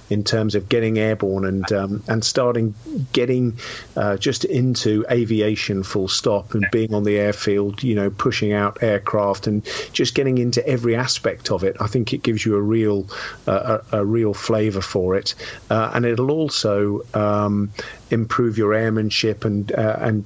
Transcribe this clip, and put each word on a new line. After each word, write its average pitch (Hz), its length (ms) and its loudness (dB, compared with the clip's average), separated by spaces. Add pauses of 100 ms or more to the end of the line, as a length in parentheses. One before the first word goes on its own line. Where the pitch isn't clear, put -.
in 104 140 0
terms 110 320 0
of 98 140 -2
getting 110 300 2
airborne 101 460 2
and, 95 260 0
um, 101 360 -2
and 110 160 0
starting 117 520 2 (360)
getting, 123 460 2 (380)
uh, 101 220 0
just 117 280 -2
into 120 640 2
aviation 107 760 0
full 95 240 -2
stop 101 460 0
and 101 180 2
being 110 220 0
on 104 100 0
the 104 140 2
airfield, 101 640 0
you 123 140 0
know, 101 140 2
pushing 101 440 0
out 101 300 0
aircraft 101 640 0
and 104 160 0 (300)
just - 220 0
getting 135 220 2
into 120 300 0
every 120 280 2
aspect 117 560 -2
of 92 120 -2
it. 95 160 0
I 110 80 -2
think 117 260 -2
it 101 100 -4
gives 110 220 0
you 107 100 2
a 101 60 2
real, 104 460 2 (400)
uh, 107 320 0 (120)
a, 107 80 0
a 101 60 0
real 110 280 2
flavour 107 480 0
for 92 340 0
it. - 180 -2 (360)
Uh, 110 240 0
and 120 120 2
it'll 120 260 2
also, 104 720 0 (100)
um, 104 580 0 (380)
improve 117 480 0
your 107 160 4
airmanship 110 720 0
and, 104 260 -2
uh, 110 280 0
and 107 260 0